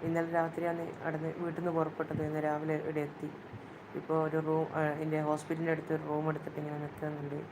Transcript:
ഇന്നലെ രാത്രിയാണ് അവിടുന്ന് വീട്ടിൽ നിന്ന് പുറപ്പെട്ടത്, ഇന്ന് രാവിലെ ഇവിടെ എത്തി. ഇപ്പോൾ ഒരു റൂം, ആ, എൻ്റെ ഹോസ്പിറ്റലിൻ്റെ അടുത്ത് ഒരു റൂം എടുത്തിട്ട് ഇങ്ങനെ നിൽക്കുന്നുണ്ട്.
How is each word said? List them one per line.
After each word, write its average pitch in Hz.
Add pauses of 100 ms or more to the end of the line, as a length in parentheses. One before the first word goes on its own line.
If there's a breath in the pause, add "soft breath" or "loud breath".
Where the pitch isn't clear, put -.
ഇന്നലെ 165
രാത്രിയാണ് 165 (200)
അവിടുന്ന് 160 (100)
വീട്ടിൽ 170
നിന്ന് 175
പുറപ്പെട്ടത്, 156
ഇന്ന് 156
രാവിലെ 151
ഇവിടെ 156
എത്തി. 147 (720)
ഇപ്പോൾ 160 (100)
ഒരു 156
റൂം, 156 (120)
ആ, 156 (180)
എൻ്റെ 156
ഹോസ്പിറ്റലിൻ്റെ 160
അടുത്ത് 160
ഒരു 156
റൂം 151
എടുത്തിട്ട് -
ഇങ്ങനെ 147
നിൽക്കുന്നുണ്ട്. 147 (120)